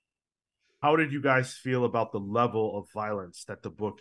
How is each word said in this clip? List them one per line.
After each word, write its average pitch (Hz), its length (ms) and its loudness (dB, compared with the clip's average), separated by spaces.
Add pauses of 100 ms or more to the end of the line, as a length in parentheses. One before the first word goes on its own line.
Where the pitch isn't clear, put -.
(800)
How 147 140 4
did 156 160 2
you 143 100 -4
guys 127 320 2
feel 127 320 0
about 113 260 0
the 104 80 -4
level 107 600 0
of - 120 -12
violence 104 560 -8
that 101 140 -12
the 101 80 -10
book 101 320 -8